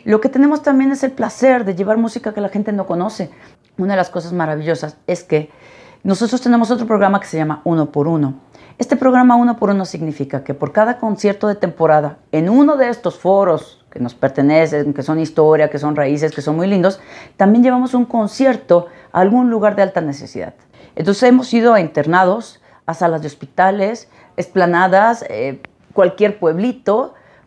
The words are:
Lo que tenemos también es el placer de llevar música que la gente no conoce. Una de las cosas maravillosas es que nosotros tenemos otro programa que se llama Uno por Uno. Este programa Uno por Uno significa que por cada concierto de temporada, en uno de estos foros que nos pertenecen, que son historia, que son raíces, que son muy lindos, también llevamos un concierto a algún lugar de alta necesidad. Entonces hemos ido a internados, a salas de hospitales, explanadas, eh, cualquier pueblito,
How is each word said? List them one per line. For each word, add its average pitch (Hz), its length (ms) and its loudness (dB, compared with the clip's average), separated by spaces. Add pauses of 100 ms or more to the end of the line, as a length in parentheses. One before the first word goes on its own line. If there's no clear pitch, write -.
Lo 214 160 2
que 269 80 -2
tenemos 285 340 2
también 269 300 2
es 269 100 -4
el 262 80 -2
placer 247 540 0
de 190 100 -4
llevar 202 220 -2
música 226 380 -4
que 208 60 -8
la 196 100 -4
gente 214 220 -4
no 196 140 -4
conoce. 175 440 -6 (460)
Una 196 180 -2
de - 20 0
las 180 140 -2
cosas 170 220 -8
maravillosas 156 640 -4 (120)
es 175 160 -6
que 151 260 -2 (540)
nosotros 214 360 -2
tenemos 233 300 2
otro 240 160 -2
programa 202 320 0
que - 80 -8
se 160 120 -8
llama 151 260 -4
Uno 160 260 0
por 147 160 -2
Uno. 147 280 0 (440)
Este 240 160 -2
programa 254 400 4
Uno 240 220 2
por 202 140 0
Uno 190 160 -2
significa 143 580 -8
que 151 80 -8
por 143 200 -6
cada 233 260 0
concierto 208 500 -2
de 202 60 -2
temporada, 156 640 0 (120)
en 160 200 -2
uno 285 260 4
de 247 140 0
estos 233 280 -6
foros 185 640 0 (100)
que - 100 -16
nos 120 140 -6
pertenecen, 147 800 0
que 139 120 -6
son 160 160 -2
historia, 156 500 2
que 147 80 -8
son 147 180 -4
raíces, 147 360 -2
que 143 100 -10
son 151 140 -2
muy 175 100 -2
lindos, 196 340 0 (360)
también 214 260 4
llevamos 247 320 0
un 247 100 2
concierto 226 840 0 (240)
a 175 80 0
algún 240 280 2
lugar 208 280 0
de 202 60 2
alta 185 180 0
necesidad. 120 540 -10 (420)
Entonces 196 280 -2
hemos 247 300 4
ido 233 200 4
a 202 60 4
internados, 180 800 0 (260)
a 165 80 -6
salas 165 260 -2
de 151 80 -10
hospitales, 196 800 -2 (280)
explanadas, 185 920 2
eh, 131 340 -8 (300)
cualquier 196 460 2
pueblito, 202 760 -2 (320)